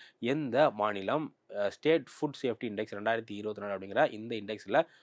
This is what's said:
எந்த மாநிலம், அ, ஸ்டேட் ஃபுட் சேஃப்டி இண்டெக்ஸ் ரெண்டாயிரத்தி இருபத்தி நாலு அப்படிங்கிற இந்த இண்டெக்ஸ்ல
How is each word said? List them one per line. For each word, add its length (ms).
எந்த 520
மாநிலம், 640
அ, 160
ஸ்டேட் 380
ஃபுட் 380
சேஃப்டி 180
இண்டெக்ஸ் 300
ரெண்டாயிரத்தி 360
இருபத்தி 300
நாலு 180
அப்படிங்கிற 340
இந்த 220
இண்டெக்ஸ்ல 520